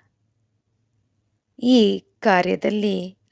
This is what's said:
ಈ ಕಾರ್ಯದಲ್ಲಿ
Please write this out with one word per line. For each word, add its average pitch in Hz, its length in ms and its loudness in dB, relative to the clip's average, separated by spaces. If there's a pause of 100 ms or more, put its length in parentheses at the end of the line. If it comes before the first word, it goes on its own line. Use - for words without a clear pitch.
(1600)
ಈ 220 400 2
ಕಾರ್ಯದಲ್ಲಿ 190 1200 -4 (140)